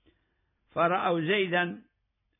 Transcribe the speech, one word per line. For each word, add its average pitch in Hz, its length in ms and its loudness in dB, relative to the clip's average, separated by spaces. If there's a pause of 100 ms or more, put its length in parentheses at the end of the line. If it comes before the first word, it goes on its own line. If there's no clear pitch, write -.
(720)
فرأوا 170 480 0
زيدا 175 640 0 (580)